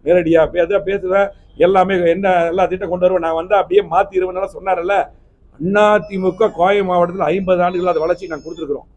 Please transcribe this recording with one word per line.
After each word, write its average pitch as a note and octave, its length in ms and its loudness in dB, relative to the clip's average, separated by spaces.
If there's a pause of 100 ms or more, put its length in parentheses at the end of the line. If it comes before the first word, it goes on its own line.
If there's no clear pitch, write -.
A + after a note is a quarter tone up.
நேரடியா E3 440 4
பே-, F3 340 0
பேசுவேன், G3 440 0 (300)
எல்லாமே F#3+ 380 2 (140)
என்ன, F#3+ 180 0 (180)
எல்லா F3+ 200 0
திட்டம் F3+ 240 -6
கொண்டு F3+ 160 -2
வருவேன், F3+ 200 0
நான் E3 140 -2
வந்தா F#3+ 180 0
அப்படியே F#3+ 280 2
மாத்திருவேன் F#3 680 -2
சொன்னார்ல. F#3 420 -2 (640)
அண்ணா G#3 380 2
தி G#3 200 -6
மு F#3 160 0
க - 160 0
கோவை G3 320 0
மாவட்டத்துல F3+ 460 0
ஐம்பது F3+ 360 0
ஆண்டுகள் F3+ 240 -2
அது E3 120 0
வளர்ச்சி F3 280 -2
நாங்க D3+ 180 -8
கொடுத்துருக்குறோம். D#3 520 -8